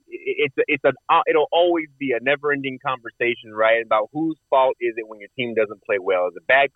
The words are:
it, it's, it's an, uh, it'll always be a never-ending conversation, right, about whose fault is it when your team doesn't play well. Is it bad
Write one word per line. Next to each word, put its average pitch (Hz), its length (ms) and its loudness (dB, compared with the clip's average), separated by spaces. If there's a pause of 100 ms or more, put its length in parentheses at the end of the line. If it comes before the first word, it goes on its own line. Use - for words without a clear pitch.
it, 135 480 -4
it's, - 100 0
it's 147 180 -4
an, 135 100 2 (140)
uh, 160 200 4
it'll 156 240 2
always 170 340 2 (140)
be 131 120 -2
a 117 80 -2
never-ending 139 640 -2
conversation, 120 680 -6
right, 110 320 2
about 110 280 0
whose 160 240 -4 (140)
fault 131 300 4
is 120 160 -2
it 110 100 -10
when 110 140 -18
your 101 160 -18
team 120 180 -4
doesn't 107 300 -2
play 104 160 0
well. 90 280 0
Is 87 80 -6
it 87 120 -20
bad 135 280 4